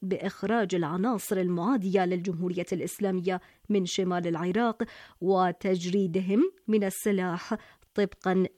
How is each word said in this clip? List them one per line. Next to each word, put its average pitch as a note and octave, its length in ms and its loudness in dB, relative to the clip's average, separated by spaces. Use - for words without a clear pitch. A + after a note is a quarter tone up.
بإخراج F#3+ 720 -2
العناصر F#3 640 -2
المعادية F#3 680 2
للجمهورية F3+ 680 -2
الإسلامية F#3 680 -2
من G3+ 160 2
شمال F3+ 420 -2
العراق F#3+ 560 0
وتجريدهم F#3 1300 2
من G#3+ 160 4
السلاح F#3 720 -2
طبقًا F#3 520 2